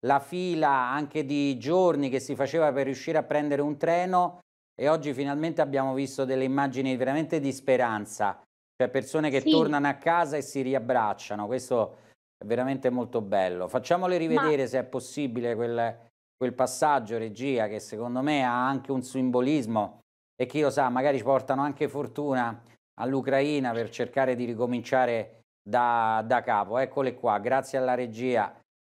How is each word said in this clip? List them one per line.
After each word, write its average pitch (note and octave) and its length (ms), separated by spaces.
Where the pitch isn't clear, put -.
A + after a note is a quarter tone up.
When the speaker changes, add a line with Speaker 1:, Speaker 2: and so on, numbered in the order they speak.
Speaker 1:
la C#3 140
fila E3+ 500
anche C#3+ 540
di C#3 340
giorni C#3+ 500
che B2+ 120
si B2 160
faceva C#3 360
per C3+ 120
riuscire C#3 340
a D3 60
prendere D3 380
un D3 140
treno F3+ 640
e C3 80
oggi D3+ 240
finalmente C#3+ 480
abbiamo C3+ 340
visto C3+ 300
delle C3 200
immagini C3+ 520
veramente D3 440
di C#3 120
speranza, A2 880
cioè B2 140
persone C#3 400
che C3 140
Speaker 2:
Sì. - 40
Speaker 1:
tornano D3 400
a C3+ 60
casa E3 420
e C#3+ 60
si C#3 200
riabbracciano, A#2 840
questo B2 520
è - 80
veramente B2+ 460
molto A#2+ 300
bello. F#2 460
Facciamole F3+ 500
Speaker 2:
Ma - 180
Speaker 1:
rivedere C#3 220
se B2+ 100
è A#2+ 60
possibile A#2+ 720
quel, A#2 420
quel B2+ 180
passaggio, B2+ 640
regia, A2+ 480
che G#2 140
secondo B2 420
me C#3+ 220
ha B2 240
anche C3+ 240
un C3 100
simbolismo B2 960
e B2+ 60
chi D3 140
lo C#3+ 100
sa, C3+ 180
magari C3 300
ci G#2+ 60
portano C3+ 380
anche C#3+ 260
fortuna B2 760
all'Ucraina C3+ 720
per A2+ 180
cercare B2+ 460
di A#2+ 80
ricominciare A#2+ 960
da, A2+ 600
da A#2+ 180
capo. A2 360
Eccole C3 360
qua, G#2+ 240
grazie B2+ 400
alla B2+ 160
regia A#2+ 600